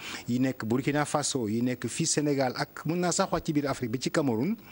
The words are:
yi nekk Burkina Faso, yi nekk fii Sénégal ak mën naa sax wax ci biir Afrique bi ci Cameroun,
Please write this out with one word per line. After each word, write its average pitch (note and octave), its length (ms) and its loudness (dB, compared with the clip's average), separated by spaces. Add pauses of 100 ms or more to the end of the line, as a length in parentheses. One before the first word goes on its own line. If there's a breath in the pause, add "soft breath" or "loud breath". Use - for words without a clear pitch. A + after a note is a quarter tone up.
(280 loud breath)
yi B2 100 2
nekk C3 260 0
Burkina C#3 400 2
Faso, C3+ 440 0
yi A2+ 140 0
nekk B2 260 -2
fii D#3+ 180 -2
Sénégal C#3 500 2
ak - 300 -6
mën D#3+ 100 0
naa F3+ 160 2
sax F#3+ 200 0
wax E3 120 0
ci E3 80 -2
biir C#3+ 180 0
Afrique B2 200 -2
bi B2+ 100 -2
ci - 100 -2
Cameroun, C#3+ 440 2 (180 loud breath)